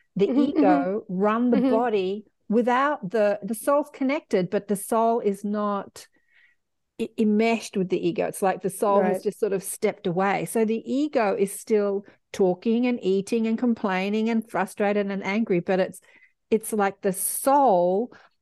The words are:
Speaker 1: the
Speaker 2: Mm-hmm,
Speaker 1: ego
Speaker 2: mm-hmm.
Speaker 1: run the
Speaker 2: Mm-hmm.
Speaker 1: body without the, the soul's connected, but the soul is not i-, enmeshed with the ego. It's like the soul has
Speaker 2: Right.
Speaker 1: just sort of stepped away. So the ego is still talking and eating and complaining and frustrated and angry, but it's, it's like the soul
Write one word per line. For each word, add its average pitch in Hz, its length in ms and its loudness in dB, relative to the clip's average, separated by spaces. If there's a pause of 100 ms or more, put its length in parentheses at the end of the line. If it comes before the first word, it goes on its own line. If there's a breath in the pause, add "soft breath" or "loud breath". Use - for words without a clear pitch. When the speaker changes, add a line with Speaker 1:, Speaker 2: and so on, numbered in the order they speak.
(160)
Speaker 1:
the 196 120 2
Speaker 2:
Mm-hmm, 254 140 0
Speaker 1:
ego 196 640 2
Speaker 2:
mm-hmm. 185 60 -8
Speaker 1:
run 214 360 2
the 240 80 4
Speaker 2:
Mm-hmm. 247 180 2
Speaker 1:
body 208 500 0 (220)
without 240 600 0
the, 208 320 2
the 208 140 -6
soul's 294 360 0
connected, 233 600 -2
but 202 160 -2
the 202 80 -2
soul 226 440 0
is 196 240 -2
not 208 640 -6 (920 soft breath)
i-, 226 160 -4
enmeshed 220 600 0
with 185 120 0
the 180 180 0
ego. 170 200 -2
It's 160 160 -6
like 185 180 0
the 196 80 -4
soul 202 340 2
has 196 140 0
Speaker 2:
Right. 190 60 -10
Speaker 1:
just 208 160 -4
sort 202 140 0
of 185 100 -4
stepped - 440 -4
away. 180 380 0
So 226 200 0
the 220 260 -2
ego 254 460 0
is 196 140 -2
still 202 540 -2 (260 loud breath)
talking 220 540 0
and 247 180 -2
eating 196 440 0
and 226 100 0
complaining 220 720 0
and 226 200 -2
frustrated 202 600 -2
and 196 140 -6
angry, 196 360 0
but 185 200 0
it's, - 200 -4 (520 soft breath)
it's 214 220 -2
like 196 280 -2
the 190 120 0
soul 214 1000 2 (280 loud breath)